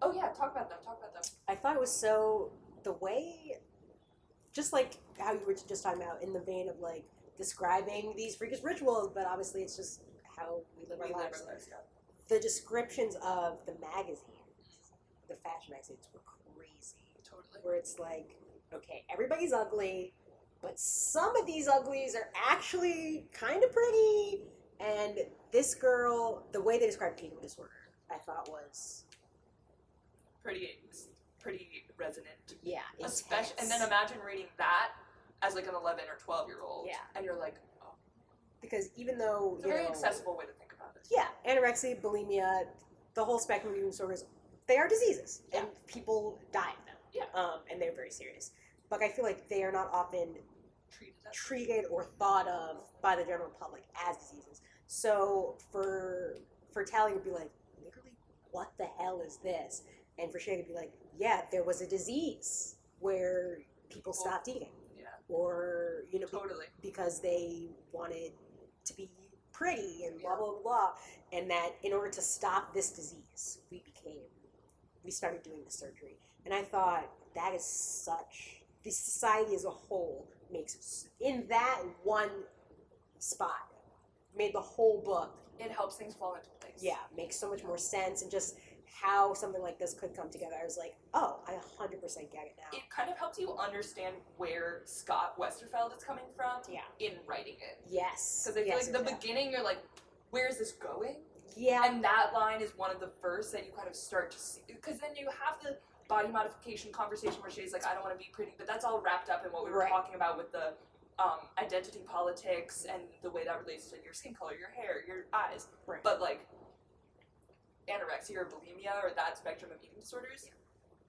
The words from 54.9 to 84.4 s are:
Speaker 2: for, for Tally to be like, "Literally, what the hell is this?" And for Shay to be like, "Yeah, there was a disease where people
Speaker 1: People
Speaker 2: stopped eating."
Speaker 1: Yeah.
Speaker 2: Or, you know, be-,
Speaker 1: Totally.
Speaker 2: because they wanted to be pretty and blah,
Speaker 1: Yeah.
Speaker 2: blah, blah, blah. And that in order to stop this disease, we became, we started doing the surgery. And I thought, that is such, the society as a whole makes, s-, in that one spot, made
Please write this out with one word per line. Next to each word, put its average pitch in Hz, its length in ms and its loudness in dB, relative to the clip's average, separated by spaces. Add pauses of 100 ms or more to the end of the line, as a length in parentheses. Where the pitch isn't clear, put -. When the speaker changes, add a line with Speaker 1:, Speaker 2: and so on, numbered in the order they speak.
Speaker 2:
for, 185 640 -2 (360)
for 196 120 -2
Tally 214 300 4
to 190 40 -2
be 190 140 -6
like, 160 180 -6 (340)
"Literally, - 280 -20 (400)
what 175 260 -6
the 185 80 -2
hell 180 360 -4
is 156 160 -10
this?" 170 440 -4 (360)
And 165 140 -4
for 175 60 -8
Shay 190 180 -2
to 170 100 -4
be 180 60 -12
like, 165 200 -8 (260)
"Yeah, 202 320 4
there 185 140 2
was 180 180 2
a 180 40 -2
disease 214 920 -2 (240)
where 180 560 2
people 147 160 -18 (160)
Speaker 1:
People - 260 -10
Speaker 2:
stopped 185 340 -2
eating." - 240 -8 (240)
Speaker 1:
Yeah. - 80 -20 (240)
Speaker 2:
Or, 175 840 0
you 190 100 -2
know, 180 60 -2
be-, 180 120 -12
Speaker 1:
Totally. 175 280 -6 (140)
Speaker 2:
because 190 400 -4
they 170 480 0 (240)
wanted 165 400 -6 (540)
to - 80 -6
be 190 160 -12 (420)
pretty 311 520 -2
and 165 160 -6
blah, 180 100 -4
Speaker 1:
Yeah. - 60 2
Speaker 2:
blah, 214 160 0
blah, - 100 -8
blah. 220 320 4 (380)
And 180 180 -2
that 170 220 2 (100)
in 202 100 2
order 202 200 2
to 185 100 -4
stop - 500 2
this 190 200 0
disease, - 640 -12 (120)
we 180 100 -14
became, - 420 -16 (840)
we 180 60 -10
started 170 320 -2
doing 156 220 -14
the 127 60 -20
surgery. 135 480 -14 (260)
And 190 100 -2
I 196 80 0
thought, 180 480 4 (240)
that 165 200 0
is 131 100 -2
such, - 1000 -6 (220)
the 220 60 -8
society 220 640 2
as 180 100 -2
a 185 60 0
whole 170 580 -4 (220)
makes, 160 260 -8
s-, - 320 -10 (120)
in 247 280 2
that 233 340 4 (220)
one 208 260 4 (880)
spot, - 540 -4 (640)
made 208 180 0